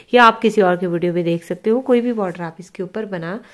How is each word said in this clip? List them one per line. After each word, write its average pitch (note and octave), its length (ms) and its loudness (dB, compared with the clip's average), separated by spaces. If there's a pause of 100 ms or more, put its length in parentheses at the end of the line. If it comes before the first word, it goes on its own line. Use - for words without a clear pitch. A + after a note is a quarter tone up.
(160)
या A#3+ 100 8
आप A3 160 4
किसी G#3+ 220 2
और F3+ 140 4
की F3+ 120 -4
वीडियो E3+ 240 -2
भी F3 120 -2
देख E3+ 200 -2
सकते F3+ 260 -6
हो, B3 120 2
कोई B3 180 2
भी B3 140 -2
बॉर्डर F3+ 280 -6
आप E3 180 -10
इसके - 220 -14
ऊपर G#3 260 -8
बना F3+ 300 -8 (160)